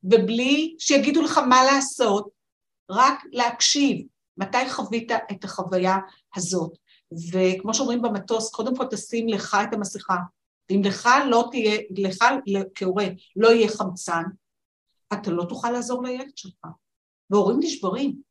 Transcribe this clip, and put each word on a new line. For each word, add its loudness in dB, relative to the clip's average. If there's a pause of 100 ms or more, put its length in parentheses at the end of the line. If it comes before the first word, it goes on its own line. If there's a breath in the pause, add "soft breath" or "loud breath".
ובלי 2
שיגידו 2
לך 2
מה 6
לעשות, 2 (600)
רק 2 (100)
להקשיב, 0 (300)
מתי -2
חווית -4 (180)
את -12
החוויה 0 (400 loud breath)
הזאת. -4 (540 soft breath)
וכמו 0
שאומרים -2
במטוס, -4
קודם -4
כל -4
תשים -4
לך -2 (120)
את -6
המסכה, -4 (540)
ואם 2
לך 0 (180)
לא 2
תהיה, 0 (200)
לך 0 (220)
ל-, -2 (120)
כהורה -2 (300 loud breath)
לא 6
יהיה 6
חמצן, -4 (920)
אתה -6
לא -2
תוכל -4
לעזור -4
לילד -8
שלך, -20 (640)
והורים 4
נשברים. -2 (140)